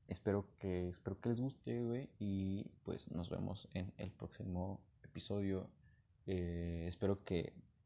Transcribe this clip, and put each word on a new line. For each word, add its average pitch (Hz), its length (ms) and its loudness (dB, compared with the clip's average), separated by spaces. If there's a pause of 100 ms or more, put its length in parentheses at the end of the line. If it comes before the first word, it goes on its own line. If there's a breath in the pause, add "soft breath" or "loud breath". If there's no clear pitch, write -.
Espero 101 400 2 (100)
que, 90 300 0
espero 95 320 -4
que - 80 -2
les 120 140 4
guste, 120 420 -2
güey. 120 340 -2
Y 98 540 0 (140)
pues - 260 -4
nos 87 180 -2
vemos - 440 -2
en 92 240 -2
el 101 120 -4
próximo 95 720 -4 (240)
episodio. 98 640 -2 (580 soft breath)
Eh, 85 600 0
espero 98 380 2
que - 280 0 (320)